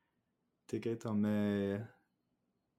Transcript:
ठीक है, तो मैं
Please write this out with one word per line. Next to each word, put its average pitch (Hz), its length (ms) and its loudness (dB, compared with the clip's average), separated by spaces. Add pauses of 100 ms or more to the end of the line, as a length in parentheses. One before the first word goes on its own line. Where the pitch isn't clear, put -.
(680)
ठीक 113 180 -4
है, 113 80 0
तो 113 180 -4
मैं 104 760 2 (920)